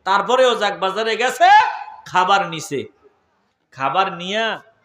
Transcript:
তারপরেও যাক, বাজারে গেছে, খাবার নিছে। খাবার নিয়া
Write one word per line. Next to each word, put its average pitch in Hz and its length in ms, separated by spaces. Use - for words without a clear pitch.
তারপরেও 226 520
যাক, 202 240
বাজারে 208 360
গেছে, 254 340
খাবার 185 440
নিছে। 147 360
খাবার 180 420
নিয়া 190 480